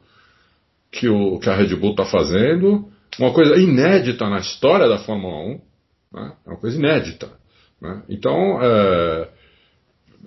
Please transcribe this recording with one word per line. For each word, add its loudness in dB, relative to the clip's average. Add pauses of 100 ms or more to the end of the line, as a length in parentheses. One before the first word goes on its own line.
(920)
que -4
o, 0
que -2
a 2
Red 0
Bull -2
tá 0
fazendo, 0 (300)
uma 2
coisa 6
inédita 2
na -4
história 2
da 2
Fórmula -8
um, -10 (520)
né? -14 (120)
É -18
uma -16
coisa -6
inédita, -2 (520)
né? -12
Então, -2
é, 0 (960)